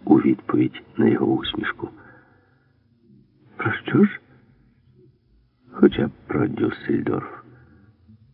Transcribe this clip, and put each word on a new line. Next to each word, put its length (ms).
у 120
відповідь 680
на 120
його 180
усмішку. 640
«Про 160
що 320
ж?» 160
«Хоча 340
б 40
про 220
Дюссельдорф». 960